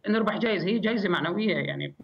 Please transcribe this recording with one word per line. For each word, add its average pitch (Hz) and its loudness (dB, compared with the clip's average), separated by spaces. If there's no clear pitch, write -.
نربح 214 2
جايزة. 190 0
هي 226 2
جايزة 214 0
معنوية 175 0
يعني. 120 -4